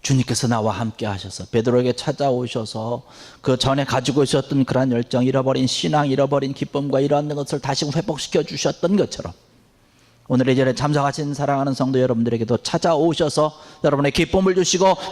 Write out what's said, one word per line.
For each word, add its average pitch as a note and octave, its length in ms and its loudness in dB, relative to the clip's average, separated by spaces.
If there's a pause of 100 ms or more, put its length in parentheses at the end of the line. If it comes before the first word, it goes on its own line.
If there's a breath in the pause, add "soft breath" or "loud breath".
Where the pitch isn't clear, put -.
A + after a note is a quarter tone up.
주님께서 C3 400 0
나와 A2 260 0
함께 A2 320 -6
하셔서 F#2+ 420 -8
베드로에게 B2 480 2
찾아오셔서 B2 1080 -4 (380 loud breath)
그 C3 160 2
전에 C#3 280 0
가지고 C3+ 380 0
있었던 C3+ 420 0
그러한 C3 280 0
열정, B2 320 0
잃어버린 C3 420 0
신앙, D3 420 0
잃어버린 C#3 460 0
기쁨과 C#3 460 -2
이러한 D3 340 0
것을 C#3+ 240 -6
다시 C#3 320 -4
회복시켜 D#3 540 -2
주셨던 E3+ 520 -2
것처럼 B2 360 -2 (960 soft breath)
오늘 B2+ 200 2
이 C3 60 4
자리에 B2+ 220 2
참석하신 C#3+ 580 -2
사랑하는 C#3 400 0
성도 C3 260 0
여러분들에게도 A#2 580 2
찾아오셔서 D#3 1040 0 (220 loud breath)
여러분의 C#3+ 300 2
기쁨을 F#3 420 2
주시고 F#3 420 4 (160 loud breath)